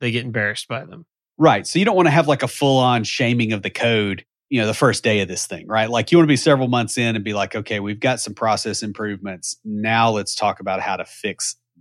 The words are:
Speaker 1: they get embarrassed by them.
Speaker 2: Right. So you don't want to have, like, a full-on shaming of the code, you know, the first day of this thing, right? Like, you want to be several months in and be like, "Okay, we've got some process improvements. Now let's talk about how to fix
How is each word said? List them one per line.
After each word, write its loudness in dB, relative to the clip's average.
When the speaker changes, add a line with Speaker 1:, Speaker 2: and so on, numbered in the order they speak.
Speaker 1:
they 0
get -2
embarrassed -4
by -8
them. -20
Speaker 2:
Right. 4
So -2
you 4
don't 4
want 6
to 4
have, 4
like, 2
a 0
full-on 2
shaming 0
of -4
the -6
code, -2
you 0
know, 0
the 0
first 2
day 2
of -2
this -8
thing, -12
right? 0
Like, -2
you 8
want 6
to 4
be 4
several 2
months 0
in 0
and -4
be -6
like, -4
"Okay, -4
we've -6
got 0
some -8
process -2
improvements. -8
Now 2
let's -2
talk -2
about -4
how -4
to -8
fix -8